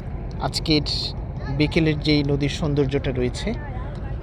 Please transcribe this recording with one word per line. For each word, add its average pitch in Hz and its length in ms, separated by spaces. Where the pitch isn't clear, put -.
আজকের 156 400
বিকেলের 151 420
যেই 147 240
নদীর 143 260
সৌন্দর্যটা 139 640
রয়েছে, 123 420